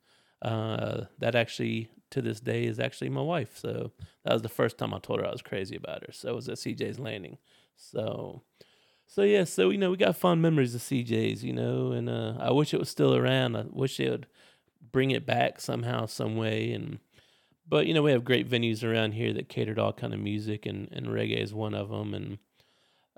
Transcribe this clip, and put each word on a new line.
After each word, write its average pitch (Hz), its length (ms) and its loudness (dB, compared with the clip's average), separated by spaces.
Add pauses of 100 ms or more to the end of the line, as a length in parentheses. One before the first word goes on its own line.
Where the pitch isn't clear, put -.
(420)
uh, 110 640 -4 (120)
that 117 160 0
actually, 113 540 0 (220)
to 135 120 -2
this 110 180 -4
day, 117 240 -2
is 113 140 -2
actually 123 300 -4
my 135 140 -4
wife. 151 340 -4
So 117 360 -6 (320)
that 120 80 2
was 117 100 2
the 113 60 -6
first 117 300 0
time 107 160 -2
I 101 40 -6
told 113 220 -2
her 104 60 -2
I - 60 -2
was - 100 -8
crazy - 340 -6
about - 300 -10
her. - 60 -16
So - 160 -10
it 117 60 -2
was 123 140 -8
at 120 100 -8
C 117 160 -6
J's 110 240 -6
Landing. 107 400 -10 (360)
So, 110 680 -8 (640)
so - 160 0
yeah, 202 220 6
so, 190 260 4
you 202 80 2
know, 190 120 4
we 185 60 0
got 190 200 4
fond 170 260 6
memories 143 320 4
of 120 80 -6
C 127 200 -2
J's, 110 400 0
you 127 100 -4
know, 123 400 0
and, 120 160 -2
uh, 117 300 -4
I 123 140 2
wish 151 200 4
it 156 80 2
was 127 80 -2
still 131 280 4
around. 123 400 2
I 110 140 -4
wish 135 260 -2
they 131 140 0
would 127 160 -4 (640)
bring 135 180 4
it 127 160 0
back 123 340 2
somehow, 120 460 -2
some 110 300 -2
way. 110 360 0
And, 107 260 -6 (680)
but, 151 200 4
you 165 80 2
know, 151 80 6
we 147 100 6
have 120 120 4
great 123 240 2
venues 117 360 0
around 113 280 2
here 113 200 -2
that 117 160 -4
cater 110 260 -4
to 110 80 2
all 107 100 2
kind 117 220 -6
of 104 60 -6
music, 104 460 -4
and, 101 260 -8
and 120 140 -8
reggae 110 360 -2
is 104 100 -6
one 107 220 -4
of 104 180 -6
'em. 104 220 -6
And, 104 240 -8 (800)